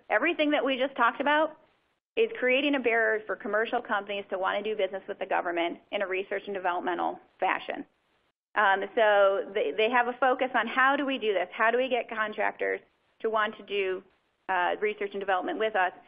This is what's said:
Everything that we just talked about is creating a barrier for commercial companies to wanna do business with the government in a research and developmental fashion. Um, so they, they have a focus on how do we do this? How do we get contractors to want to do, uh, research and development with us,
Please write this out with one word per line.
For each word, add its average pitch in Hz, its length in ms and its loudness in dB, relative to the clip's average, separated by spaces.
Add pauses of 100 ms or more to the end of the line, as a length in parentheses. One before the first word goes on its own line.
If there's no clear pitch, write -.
Everything 294 420 2
that 294 140 2
we 269 120 0
just 262 180 -2
talked 247 260 2
about 302 360 2 (580)
is 220 240 0
creating 269 380 2
a - 20 0
barrier 226 480 0
for - 80 -4
commercial 233 460 -2
companies 202 500 -4
to 190 80 -4
wanna 190 240 -2
do 214 140 -4
business 202 320 -2
with 202 100 -8
the 190 80 -8
government 175 540 -2 (100)
in 202 120 -2
a 190 40 -2
research 196 400 -4
and 202 80 -6
developmental 175 640 -2 (220)
fashion. - 440 -2 (720)
Um, 196 300 4 (100)
so 202 580 4
they, 165 240 -2
they 220 140 2
have 247 180 2
a 247 120 -2
focus 262 340 2
on 226 140 0
how 262 260 4
do 285 120 0
we 269 120 -2
do 214 140 0
this? 180 200 0
How - 180 2
do 240 80 2
we 254 100 0
get 240 200 -4
contractors 202 720 -4 (400)
to 220 100 -2
want 214 260 0
to 214 80 -18
do, 190 380 -4 (460)
uh, 180 320 0
research 208 320 -4
and 196 80 -6
development 185 380 -2
with 220 160 -2
us, 185 180 2 (160)